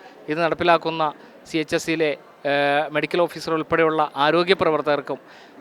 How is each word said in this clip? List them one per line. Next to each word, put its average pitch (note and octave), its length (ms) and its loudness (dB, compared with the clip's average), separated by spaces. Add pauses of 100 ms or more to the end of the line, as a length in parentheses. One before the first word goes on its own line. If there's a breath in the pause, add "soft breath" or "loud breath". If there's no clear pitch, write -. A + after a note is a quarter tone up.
(300 loud breath)
ഇത് D#3 100 -2
നടപ്പിലാക്കുന്ന D#3+ 720 0 (380 loud breath)
സി E3 60 -2
എച്ച് D#3 180 0
എസ് D#3 100 -2
സിയിലെ, D#3+ 320 0 (200)
ആ, C#3+ 540 0
മെഡിക്കൽ D3+ 300 0
ഓഫീസർ D#3+ 320 -2
ഉൾപ്പെടെയുള്ള D#3 640 0
ആരോഗ്യ E3 380 2
പ്രവർത്തകർക്കും D3 640 0 (440 loud breath)